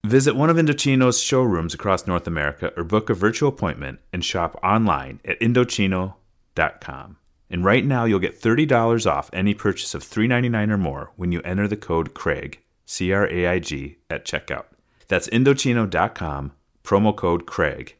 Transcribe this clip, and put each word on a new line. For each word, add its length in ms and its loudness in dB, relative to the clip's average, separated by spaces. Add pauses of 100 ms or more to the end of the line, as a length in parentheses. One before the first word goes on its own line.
Visit 300 4
one 140 4
of 80 4
Indochino's 640 4
showrooms 520 2
across 320 -2
North 220 -2
America 480 -4
or 80 -6
book 260 0
a 40 2
virtual 340 0
appointment 520 -6 (120)
and 120 -6
shop 380 -4
online 640 0
at 160 -16
Indochino 760 0 (400)
dot 260 -2
com. 340 -16 (340)
And 140 -4
right 220 4
now, 200 0
you'll 140 4
get 180 -4
thirty 280 2
dollars 420 2
off 240 -2
any 220 0
purchase 420 -4
of 80 -8
three 240 -2
ninety-nine 420 0
or 80 0
more 380 -4
when 160 -2
you 120 -2
enter 260 -2
the 80 -4
code 360 -2
Craig, 460 -6 (260)
C 280 -2
R 180 2
A 160 0
I 120 2
G, 360 -8 (140)
at 160 -8
checkout. 400 -8 (420)
That's 220 -2
Indochino 600 2
dot 260 -2
com, 360 -8 (320)
promo 320 2
code 300 -2
Craig 540 -4